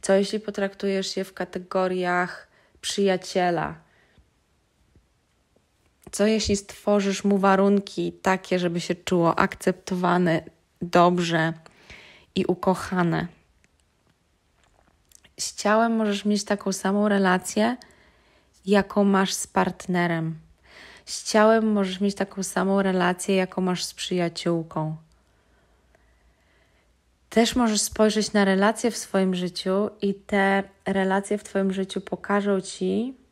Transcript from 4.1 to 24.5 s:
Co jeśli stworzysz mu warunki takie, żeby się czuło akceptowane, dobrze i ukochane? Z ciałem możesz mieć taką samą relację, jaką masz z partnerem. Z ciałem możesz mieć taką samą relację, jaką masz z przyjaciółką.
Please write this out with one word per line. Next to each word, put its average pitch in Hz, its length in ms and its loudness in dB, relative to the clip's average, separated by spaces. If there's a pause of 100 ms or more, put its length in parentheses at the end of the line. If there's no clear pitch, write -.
Co 202 160 0
jeśli 214 280 0
stworzysz 196 680 -2
mu 202 140 4
warunki 196 760 2
takie, 185 480 -2
żeby 175 220 -2
się 175 140 -4
czuło 170 440 0
akceptowane, 180 1000 0 (400)
dobrze 170 720 2 (840)
i 190 100 0
ukochane? 175 840 0 (2000)
Z - 160 -10
ciałem 226 400 2
możesz 208 300 -2
mieć 208 180 0
taką 202 300 -4
samą 202 360 0
relację, 202 680 0 (880)
jaką 196 380 2
masz 196 300 2
z - 140 -8
partnerem. 175 920 -2 (680)
Z - 260 -10
ciałem 220 400 6
możesz 185 280 0
mieć 202 160 0
taką 196 280 -6
samą 196 380 0
relację, 185 540 0
jaką 185 260 0
masz 180 220 -2
z - 100 -10
przyjaciółką. 165 1000 -4 (2250)